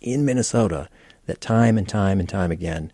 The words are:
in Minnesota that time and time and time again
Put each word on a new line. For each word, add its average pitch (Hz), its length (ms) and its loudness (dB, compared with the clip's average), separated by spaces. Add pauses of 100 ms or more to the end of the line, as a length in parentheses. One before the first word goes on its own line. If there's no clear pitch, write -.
in 139 240 -2
Minnesota 110 640 0 (380)
that 92 120 -6
time 113 380 4
and 95 100 -2
time 98 320 2
and 87 80 -2
time 90 240 -2
again 80 420 -6